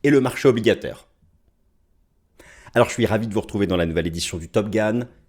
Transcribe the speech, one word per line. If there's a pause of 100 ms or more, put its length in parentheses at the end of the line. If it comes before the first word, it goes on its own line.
et
le
marché
obligataire. (1700)
Alors,
je
suis
ravi
de
vous
retrouver
dans
la
nouvelle
édition
du
Top
Gun. (220)